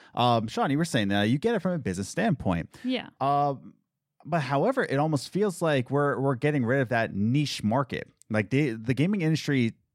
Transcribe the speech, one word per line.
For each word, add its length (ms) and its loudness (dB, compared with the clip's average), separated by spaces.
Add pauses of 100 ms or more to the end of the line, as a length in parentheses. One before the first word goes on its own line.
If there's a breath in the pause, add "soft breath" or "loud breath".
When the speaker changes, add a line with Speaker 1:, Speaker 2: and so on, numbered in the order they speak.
(160 loud breath)
Speaker 1:
Um, 320 2
Sean, 240 -2
you 60 0
were 80 0
saying 240 0
that 140 2
you 140 2
get 160 0
it 80 -2
from 120 -2
a 40 -4
business 320 -4
standpoint. 600 -2 (140)
Speaker 2:
Yeah. 260 -4 (100)
Speaker 1:
Um, 540 0 (520)
but 140 -2
however, 440 0
it 140 -2
almost 340 -2
feels 300 -2
like 300 0
we're, 280 2
we're 160 0
getting 300 0
rid 160 2
of 80 -2
that 240 0
niche 500 0
market. 440 0 (220)
Like, 200 0
the, 220 2
the 220 -4
gaming 280 0
industry 520 0 (200)